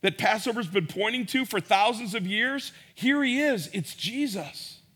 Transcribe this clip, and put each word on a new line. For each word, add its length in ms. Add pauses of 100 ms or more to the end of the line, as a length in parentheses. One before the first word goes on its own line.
that 160
Passover's 480
been 200
pointing 400
to 200
for 140
thousands 540
of 120
years, 460 (220)
here 300
he 160
is. 320
It's 220
Jesus. 880 (160)